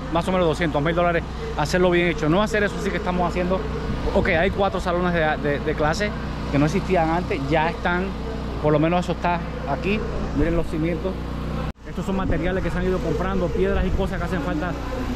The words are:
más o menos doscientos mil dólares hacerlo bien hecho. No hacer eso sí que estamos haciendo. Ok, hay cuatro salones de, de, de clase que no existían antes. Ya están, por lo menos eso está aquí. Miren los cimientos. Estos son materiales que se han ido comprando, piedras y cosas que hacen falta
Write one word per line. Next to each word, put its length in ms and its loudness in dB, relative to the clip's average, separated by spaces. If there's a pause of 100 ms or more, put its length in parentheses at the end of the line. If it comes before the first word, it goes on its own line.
(120)
más 160 0
o 40 0
menos 160 4
doscientos 340 0
mil 140 2
dólares 280 2 (340)
hacerlo 320 2
bien 180 4
hecho. 220 0
No 120 4
hacer 220 2
eso 200 0
sí 60 0
que 80 -2
estamos 320 0
haciendo. 300 0 (540)
Ok, 160 2
hay 220 4
cuatro 280 0
salones 340 0
de, 240 2 (120)
de, 100 0
de 160 -2
clase 340 0 (420)
que 80 2
no 60 4
existían 440 2
antes. 300 0 (100)
Ya 200 2
están, 360 -2 (560)
por 120 4
lo 60 4
menos 260 2
eso 80 0
está 260 0 (300)
aquí. 300 0 (380)
Miren 200 2
los 100 0
cimientos. 460 -2 (760)
Estos 180 -6
son 120 -2
materiales 460 0
que 60 0
se 80 -2
han 60 0
ido 160 2
comprando, 480 0
piedras 380 2
y 60 0
cosas 280 0
que 60 -4
hacen 160 -2
falta 300 -2 (440)